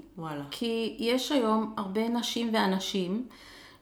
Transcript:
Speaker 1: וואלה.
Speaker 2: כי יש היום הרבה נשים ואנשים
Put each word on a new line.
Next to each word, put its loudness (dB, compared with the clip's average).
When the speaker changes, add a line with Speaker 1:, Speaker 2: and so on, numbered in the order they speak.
Speaker 1:
וואלה. -6
Speaker 2:
כי -2
יש 2
היום 2
הרבה 0
נשים 0
ואנשים 0